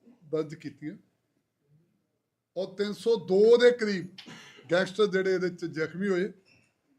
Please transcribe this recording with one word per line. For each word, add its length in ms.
ਦਰਜ 240
ਕੀਤੀਆਂ, 400
ਔਰ 200
ਤਿੰਨ 180
ਸੌ 220
ਦੋ 300
ਦੇ 160
ਕਰੀਬ 340
ਗੈਂਗਸਟਰ 360
ਜਿਹੜੇ 260
ਇਹਦੇ 160
'ਚ 180
ਜ਼ਖਮੀ 420
ਹੋਏ, 220